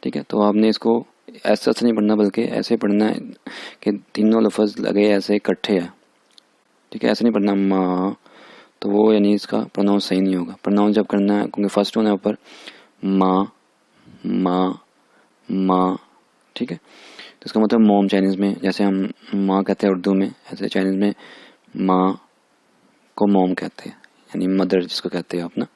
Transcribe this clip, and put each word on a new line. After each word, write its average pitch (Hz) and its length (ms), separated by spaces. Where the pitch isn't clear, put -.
ठीक - 120
है। 143 80
तो - 180
आपने 104 280
इसको 117 360
ऐसा, - 260
ऐसा 220 120
नहीं 233 100
पढ़ना, 208 220
बल्कि 104 260
ऐसे 113 360
पढ़ना 104 280
है 107 140
कि - 80
तीनों 110 280
लफ्ज़ 107 380
लगे 101 280
ऐसे 101 260
इकट्ठे 101 380
हैं, 90 200
ठीक - 120
है, 120 80
ऐसे 107 140
नहीं 117 80
पढ़ना 101 220
मा, 95 600
तो 104 80
वो 104 240
यानी 104 200
इसका 104 260
प्रोनाउंस 101 360
सही 95 120
नहीं 95 140
होगा। 90 280
प्रोनाउंस 101 320
जब 104 100
करना 104 340
है, 110 80
क्योंकि 101 260
फर्स्ट 104 200
टोन 110 140
है 104 60
ऊपर, 104 240
मा, 95 420
मा, 92 540
मा, 95 480
ठीक - 160
है। 170 60
तो - 680
इसका - 140
मतलब 107 200
मॉम 101 280
चाइनीज़ 98 300
में, 98 240
जैसे 95 220
हम 95 260
माँ 98 280
कहते 98 240
हैं 98 60
उर्दू 95 200
में, 98 140
ऐसे 98 140
चाइनीज़ 95 280
में 101 180
माँ 95 420
को 104 100
मॉम 95 260
कहते - 360
हैं, - 60
यानी 92 180
मदर 95 340
जिसको - 280
कहते 87 280
हैं 87 60
आप 85 140
ना। - 180